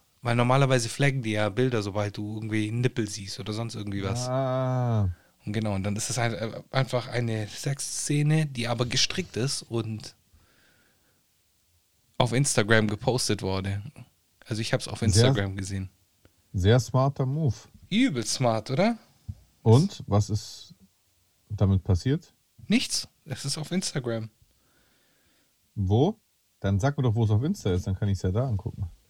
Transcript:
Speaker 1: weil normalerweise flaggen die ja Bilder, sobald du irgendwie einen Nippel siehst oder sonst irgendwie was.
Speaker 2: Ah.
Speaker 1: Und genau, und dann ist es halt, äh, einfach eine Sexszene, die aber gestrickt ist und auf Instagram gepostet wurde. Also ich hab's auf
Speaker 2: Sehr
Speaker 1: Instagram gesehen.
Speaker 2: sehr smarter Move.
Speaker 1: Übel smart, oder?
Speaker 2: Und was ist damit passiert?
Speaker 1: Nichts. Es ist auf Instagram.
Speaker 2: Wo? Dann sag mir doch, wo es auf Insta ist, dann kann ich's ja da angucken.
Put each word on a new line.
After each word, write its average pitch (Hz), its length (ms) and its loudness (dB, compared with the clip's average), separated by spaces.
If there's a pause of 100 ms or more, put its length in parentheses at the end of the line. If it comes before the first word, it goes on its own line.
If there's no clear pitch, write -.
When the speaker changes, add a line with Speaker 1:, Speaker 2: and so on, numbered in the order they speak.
(220)
Speaker 1:
weil 120 140 0
normalerweise 127 540 4
flaggen 135 340 0
die 110 80 -2
ja 107 180 2
Bilder, 120 320 0
sobald 101 360 -4
du 107 180 -6
irgendwie 107 320 -2
einen 117 140 -4
Nippel 123 280 0
siehst - 300 -10
oder 104 140 -8
sonst 113 220 -6
irgendwie 101 280 -6
was. 120 240 -2
Speaker 2:
Ah. 127 840 0 (360)
Speaker 1:
Und 104 80 -6
genau, 107 200 -2
und 95 100 -2
dann 101 120 -2
ist - 140 -6
es - 80 -4
halt, 117 160 0
äh, 104 280 -8 (100)
einfach 131 360 -2
eine 113 400 -4
Sexszene, 147 960 0
die 123 220 -4
aber 120 180 0
gestrickt - 520 -2
ist 131 240 -2
und 110 540 -6 (2000)
auf 117 140 2
Instagram 110 540 4
gepostet 107 540 -2
wurde. 95 400 -2 (640)
Also 110 160 -4
ich - 120 -2
hab's - 140 -2
auf - 120 -10
Speaker 2:
Sehr 113 80 0
Speaker 1:
Instagram 101 480 4
gesehen. 95 340 -6 (640)
Speaker 2:
sehr 101 260 6
smarter 131 460 0
Move. 143 300 0 (340)
Speaker 1:
Übel 180 360 2
smart, 113 460 0
oder? 208 260 2 (680)
Speaker 2:
Und 135 440 6
was 101 220 2
ist - 460 -8 (760)
damit 98 340 4
passiert? 127 500 0 (340)
Speaker 1:
Nichts. - 400 0 (180)
Es - 200 -10
ist 143 120 -4
auf 151 140 -8
Instagram. 120 580 -4 (1500)
Speaker 2:
Wo? 110 440 2 (400)
Dann 98 200 2
sag 139 180 0
mir 139 60 -2
doch, 110 120 2
wo 117 80 2
es 107 80 2
auf 107 120 4
Insta 156 280 -2
ist, 90 160 0
dann 95 80 -2
kann 101 140 -2
ich's 98 120 0
ja 92 100 0
da 123 160 -2
angucken. 95 420 -6 (200)